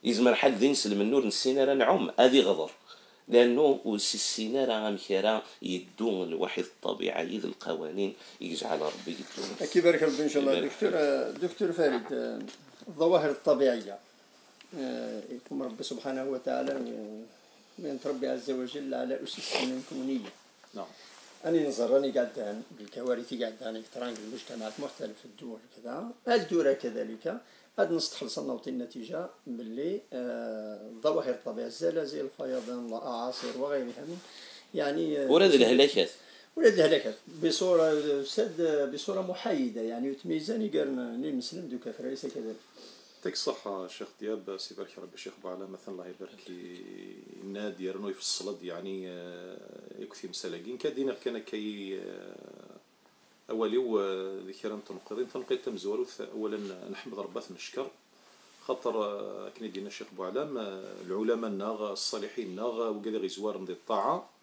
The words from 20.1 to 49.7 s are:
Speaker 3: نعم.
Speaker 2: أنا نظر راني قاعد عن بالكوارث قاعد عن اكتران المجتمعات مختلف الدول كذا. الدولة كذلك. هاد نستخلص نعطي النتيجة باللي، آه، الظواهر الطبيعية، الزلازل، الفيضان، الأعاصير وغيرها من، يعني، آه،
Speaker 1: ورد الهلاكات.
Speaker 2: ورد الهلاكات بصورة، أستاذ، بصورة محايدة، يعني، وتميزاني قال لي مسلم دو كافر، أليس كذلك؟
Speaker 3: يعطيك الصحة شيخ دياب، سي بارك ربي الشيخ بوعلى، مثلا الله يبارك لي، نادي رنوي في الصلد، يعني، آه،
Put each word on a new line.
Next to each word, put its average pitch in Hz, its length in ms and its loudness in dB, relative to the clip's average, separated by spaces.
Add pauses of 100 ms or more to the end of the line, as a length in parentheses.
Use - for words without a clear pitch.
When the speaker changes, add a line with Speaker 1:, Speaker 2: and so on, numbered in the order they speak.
Speaker 3:
نعم. 95 120 -8 (600)
Speaker 2:
أنا 160 220 4
نظر 117 220 0
راني 135 220 6
قاعد 120 280 0
عن 107 220 -4 (160)
بالكوارث 120 560 -4
قاعد 117 280 -4
عن 113 140 -6
اكتران 120 380 -8 (140)
المجتمعات 110 520 -10
مختلف 113 460 -8
الدول 113 340 -14 (160)
كذا. 127 320 -8 (200)
الدولة 170 460 4
كذلك. 113 680 -4 (380)
هاد 196 120 4
نستخلص 151 480 -2
نعطي 127 300 -4
النتيجة 127 600 -6 (180)
باللي، 123 540 -4 (120)
آه، 110 800 -6
الظواهر 143 340 2
الطبيعية، 120 380 -4
الزلازل، 156 520 -2
الفيضان، 127 680 -6
الأعاصير 120 720 -6
وغيرها 139 280 0
من، 143 320 -8 (560)
يعني، 151 500 0
آه، 131 80 4
Speaker 1:
ورد 180 220 10
الهلاكات. 123 560 10 (460)
Speaker 2:
ورد 233 180 8
الهلاكات 156 420 6 (280)
بصورة، 156 800 4
أستاذ، 160 720 2
بصورة 190 280 -2
محايدة، 139 600 0
يعني، 120 300 -2
وتميزاني 160 560 -2
قال 131 540 -2
لي 151 100 -2
مسلم 147 360 -6
دو 120 120 -8
كافر، 120 240 -10
أليس 131 220 -6
كذلك؟ 110 300 -6 (600)
Speaker 3:
يعطيك - 160 -6
الصحة 98 540 -4
شيخ 95 200 -10 (140)
دياب، 101 360 -6
سي - 180 -10
بارك 98 220 -10
ربي 92 180 -14
الشيخ - 180 -12 (100)
بوعلى، 95 240 -8
مثلا 95 200 -14
الله 90 200 -10
يبارك 92 320 -14 (100)
لي، 90 280 -12 (760)
نادي 98 360 -4
رنوي 95 240 -6
في - 60 -10
الصلد، 92 440 -4
يعني، 92 460 -8
آه، 90 480 -12 (420)